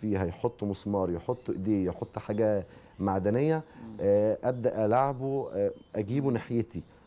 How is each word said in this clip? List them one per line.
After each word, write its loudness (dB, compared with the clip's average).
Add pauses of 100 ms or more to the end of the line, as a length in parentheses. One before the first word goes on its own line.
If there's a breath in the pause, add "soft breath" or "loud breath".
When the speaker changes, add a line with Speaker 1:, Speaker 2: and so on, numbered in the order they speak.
Speaker 1:
فيها، 0
يحط -4
مسمار، -2
يحط -4
إيديه، 0
يحط -6
حاجة 0 (320 loud breath)
معدنية، 2
Speaker 2:
مم. -10
Speaker 1:
آه، 4
أبدأ 0
ألعبه، 2
آه، 2 (260)
أجيبه 0
Speaker 2:
مم. 2
Speaker 1:
ناحيتي. -2 (240 loud breath)